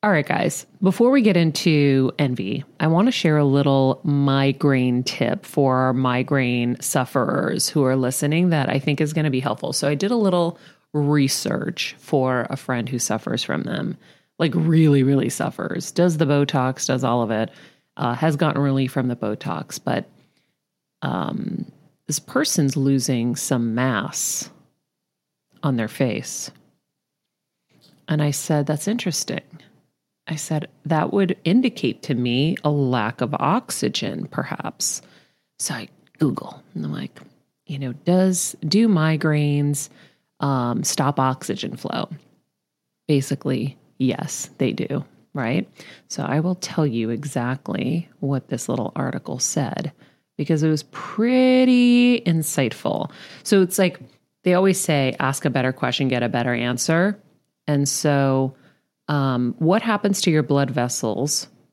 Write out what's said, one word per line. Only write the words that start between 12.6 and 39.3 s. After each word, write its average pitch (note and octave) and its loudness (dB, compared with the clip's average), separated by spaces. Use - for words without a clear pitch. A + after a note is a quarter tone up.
who B2+ -4
suffers A#2 -4
from - -4
them, - -6
like, E3 0
really, D#3+ 4
really C3+ 2
suffers, - -6
does F3 2
the D#3 2
Botox, C#3+ 0
does B2+ 0
all A#2+ 0
of A2 -2
it, A2 -2
uh, A#2+ -2
has D3+ 0
gotten D3+ 0
relief C3+ 0
from B2+ -2
the B2 -2
Botox, - -6
but, A#2+ -4
um, - -4
this D3+ -4
person's E3+ 0
losing C3 0
some A#2 -2
mass - -2
on C3+ 0
their A2+ -2
face. - -4
And D3+ 0
I D3 2
said, D3 0
"That's D3+ -4
interesting." - -4
I D#3 -6
said, D3+ -4
"That D#3 2
would F#3+ 2
indicate F#3+ 0
to C#3+ -2
me B2 0
a D3+ 2
lack B2+ 0
of C3+ -4
oxygen, - -2
perhaps." - -6
So - -6
I A2 -12
Google, - -2
and D2+ -8
I'm D2+ -6
like, - -10
you C#3+ -8
know, C3+ -6
"Does, F#3 2
do G#3 4
migraines, D3 2